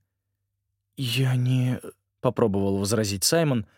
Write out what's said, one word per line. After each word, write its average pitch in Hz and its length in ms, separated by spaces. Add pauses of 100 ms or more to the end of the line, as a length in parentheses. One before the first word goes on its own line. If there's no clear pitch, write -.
(960)
«Я 127 400
не...» 127 440 (400)
попробовал 98 580
возразить 101 460
Саймон, 147 420 (120)